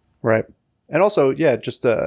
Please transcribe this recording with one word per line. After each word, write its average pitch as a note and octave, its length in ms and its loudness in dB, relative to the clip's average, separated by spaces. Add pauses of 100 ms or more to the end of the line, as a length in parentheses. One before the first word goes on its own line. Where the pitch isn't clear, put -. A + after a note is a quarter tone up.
(220)
Right. A2 240 0 (440)
And D#3 140 0
also, D#3 280 2
yeah, C3+ 260 0
just, - 280 -8
uh, B2+ 40 2 (180)